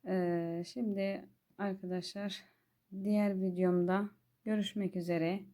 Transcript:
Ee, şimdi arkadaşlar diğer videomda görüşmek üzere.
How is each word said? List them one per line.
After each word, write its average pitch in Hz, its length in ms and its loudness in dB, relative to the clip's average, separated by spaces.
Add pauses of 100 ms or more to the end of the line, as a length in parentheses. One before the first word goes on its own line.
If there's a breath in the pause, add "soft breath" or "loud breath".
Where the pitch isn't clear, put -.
Ee, 175 600 0
şimdi 196 600 -4 (300)
arkadaşlar 196 840 -4 (600 soft breath)
diğer 202 360 2
videomda 185 720 4 (340)
görüşmek 208 520 -2
üzere. 175 580 0